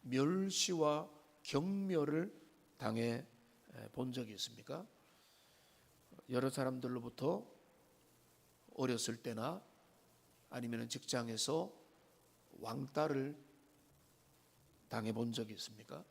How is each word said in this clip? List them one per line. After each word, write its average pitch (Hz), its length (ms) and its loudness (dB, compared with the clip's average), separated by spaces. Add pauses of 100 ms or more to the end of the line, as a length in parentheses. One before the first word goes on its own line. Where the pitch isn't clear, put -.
멸시와 156 1080 4 (340)
경멸을 175 880 2 (460)
당해, 117 480 0 (480)
에, 113 160 -12
본 127 220 -4
적이 120 220 -6
있습니까? 120 520 -8 (1400)
여러 127 200 2
사람들로부터 131 1000 -2 (1300)
어렸을 117 420 2
때나 120 460 -4 (840)
아니면은 117 380 -4
직장에서 127 840 0 (840)
왕따를 139 800 0 (1500)
당해본 113 440 0
적이 110 220 -4
있습니까? 110 580 -10